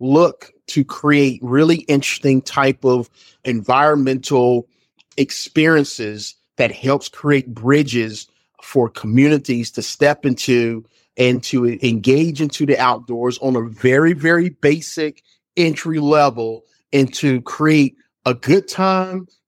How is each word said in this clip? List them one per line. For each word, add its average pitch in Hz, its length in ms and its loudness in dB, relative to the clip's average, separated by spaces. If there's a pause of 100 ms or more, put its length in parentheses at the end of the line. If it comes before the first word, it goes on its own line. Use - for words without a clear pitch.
look 143 500 0 (180)
to 139 160 0
create 143 580 0
really 156 400 2
interesting 139 600 0
type 135 420 -2
of 123 240 2 (360)
environmental 127 1200 0 (500)
experiences 139 1200 -2 (220)
that 113 160 0
helps 135 360 -4
create 131 460 -2
bridges 117 720 -2 (360)
for 123 260 -2
communities 127 840 0
to 110 100 -8
step 147 440 0
into 117 580 -2 (320)
and 123 280 2
to 123 220 -2 (200)
engage 135 560 0
into 147 240 -4
the 143 120 2
outdoors 123 600 -2
on 131 180 -2
a 113 60 -2
very, 131 500 2
very 170 380 0
basic 151 720 -4 (340)
entry 160 420 -2
level 135 680 0 (280)
and 135 220 2
to 131 280 0
create 151 540 2 (300)
a 127 80 0
good 180 340 0
time, 190 580 -2 (220)